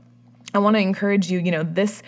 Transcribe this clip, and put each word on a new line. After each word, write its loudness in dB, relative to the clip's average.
I 0
wanna 4
encourage 0
you, 0
you -2
know, 0
this, -2